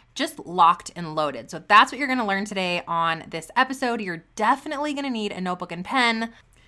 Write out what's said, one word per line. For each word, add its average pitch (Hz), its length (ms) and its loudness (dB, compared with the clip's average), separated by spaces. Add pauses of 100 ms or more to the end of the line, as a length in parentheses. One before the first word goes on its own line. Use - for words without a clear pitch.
(140)
just - 320 -4
locked 175 500 4
and 160 200 -8
loaded. 143 340 -2
So 165 180 -12
that's 214 240 8
what 269 60 -10
you're 277 100 -4
gonna 254 200 -2
learn 196 180 0
today 185 420 -2
on 165 420 0
this 160 260 -8
episode. 254 440 0
You're 180 240 -6 (120)
definitely 277 580 -2
gonna 277 160 -4
need 214 220 -4
a 180 100 -8
notebook 180 300 -6
and 175 120 -10
pen. 233 480 0 (360)